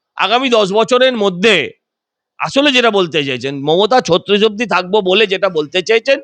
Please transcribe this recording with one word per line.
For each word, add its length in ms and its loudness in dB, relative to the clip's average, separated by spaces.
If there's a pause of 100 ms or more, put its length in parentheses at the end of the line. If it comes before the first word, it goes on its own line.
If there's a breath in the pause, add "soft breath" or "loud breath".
(160)
আগামী 320 0
দশ 240 0
বছরের 440 2
মধ্যে, 540 0 (680)
আসলে 340 0
যেটা 180 2
বলতে 340 0
চাইছেন, 380 -6
মমতা 380 2
ছত্রিশ 440 0
অব্দি 220 -2
থাকবো 340 0
বলে 260 2
যেটা 220 -2
বলতে 340 -4
চাইছেন, 420 0